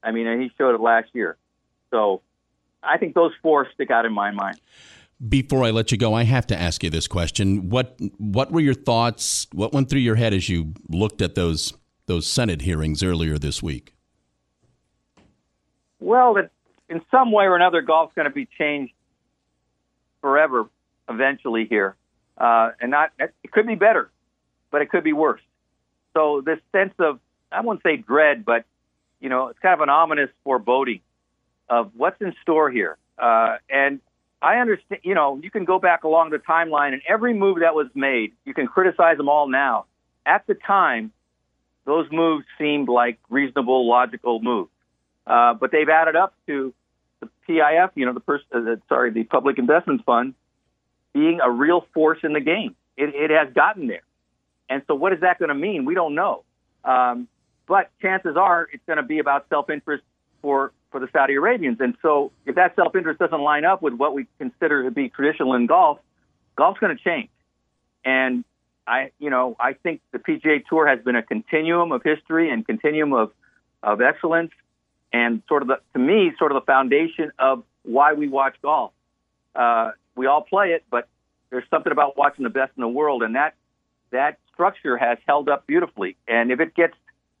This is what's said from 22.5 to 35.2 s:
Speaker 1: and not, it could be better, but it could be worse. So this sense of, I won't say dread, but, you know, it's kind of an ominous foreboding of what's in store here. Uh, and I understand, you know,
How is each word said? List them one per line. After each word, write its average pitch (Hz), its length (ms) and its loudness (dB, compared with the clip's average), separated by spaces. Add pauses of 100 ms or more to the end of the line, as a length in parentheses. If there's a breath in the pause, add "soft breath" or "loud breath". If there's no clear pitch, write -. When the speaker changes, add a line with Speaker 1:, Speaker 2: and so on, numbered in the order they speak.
Speaker 1:
and 123 100 -6
not, 147 280 0
it - 320 -8
could 220 160 2
be 226 80 -4
better, 190 340 2 (640)
but 147 100 0
it 143 80 -4
could 170 140 -2
be 156 100 0
worse. 147 280 0 (720)
So 147 280 2
this 151 180 -4 (120)
sense 190 280 0
of, 151 200 0 (320)
I 208 100 -4
won't 226 220 -6
say 160 140 0
dread, 139 460 2
but, 117 220 0 (560)
you 131 80 -10
know, 127 200 -2
it's - 100 -20
kind - 140 2
of 156 80 0
an 143 80 0
ominous 147 400 2 (140)
foreboding 123 580 -2 (680)
of 113 260 0
what's 151 260 -2
in 185 200 -6
store 156 300 2
here. 90 260 -4 (200)
Uh, 113 400 2 (120)
and 139 300 0 (440)
I 185 140 2
understand, 220 460 -4
you 190 120 -2
know, 143 260 0